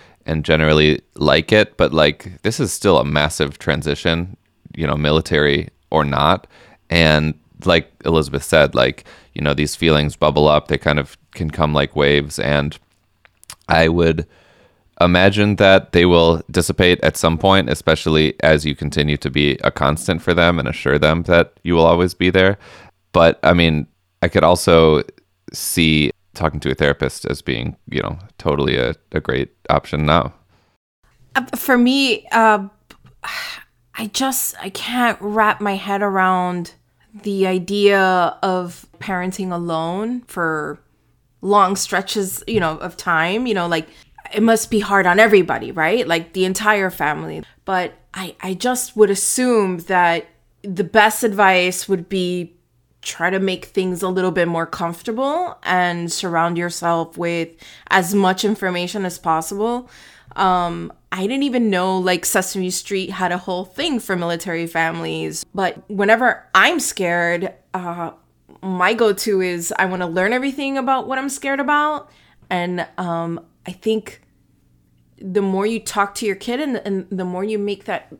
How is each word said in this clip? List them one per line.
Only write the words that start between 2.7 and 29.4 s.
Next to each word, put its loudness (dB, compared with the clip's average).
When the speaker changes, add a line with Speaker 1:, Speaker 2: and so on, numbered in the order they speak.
Speaker 1:
still 2
a 2
massive -2
transition, -2
you -4
know, 0
military 2
or 2
not. 0
And 4
like 2
Elizabeth 0
said, 4
like, 0
you -8
know, 2
these -2
feelings 2
bubble 2
up. 4
They -2
kind 0
of -4
can -6
come -2
like 0
waves. 2
And -2
I 4
would 2
imagine 4
that 6
they 6
will 6
dissipate 2
at 0
some 2
point, 4
especially 2
as 4
you -2
continue -2
to -8
be 0
a 2
constant -2
for 0
them 2
and -4
assure 0
them 2
that 2
you 0
will 6
always 4
be 2
there. 4
But, 4
I 6
mean, 2
I 2
could 2
also 6
see 2
talking -4
to -2
a -2
therapist -2
as -6
being, -6
you -4
know, -8
totally 0
a, -2
a -4
great -4